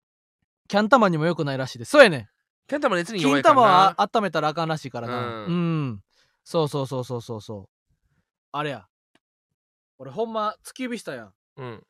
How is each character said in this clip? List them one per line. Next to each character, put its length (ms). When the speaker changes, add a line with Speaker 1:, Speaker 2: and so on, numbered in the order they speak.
Speaker 1:
キ 100
ャ 40
ン 80
玉 200
に 80
も 80
良 100
く 100
な 80
い 40
ら 100
し 80
い 40
で 60
す。 60
そ 80
う 40
や 60
ね 80
ん。 120
Speaker 2:
キ 80
ャ 20
ン 40
玉 140
熱 180
に 80
弱 180
い 40
か 60
ら 60
な。 60
Speaker 1:
金 40
玉 120
は 320
温 40
め 80
た 80
ら 100
あ 40
か 120
ん 40
ら 80
し 80
い 60
か 100
ら 60
な。 380
Speaker 2:
う 60
ん。 20
Speaker 1:
う 0
ん。 120
そ 200
う 40
そ 160
う 40
そ 120
う 40
そ 140
う 40
そ 160
う 40
そ 280
う。 0
あ 120
れ 80
や。 160
俺 120
ほ 140
ん 80
ま 220
突 80
き 100
指 160
し 40
た 100
や 120
ん。 80
Speaker 2:
う 60
ん。 260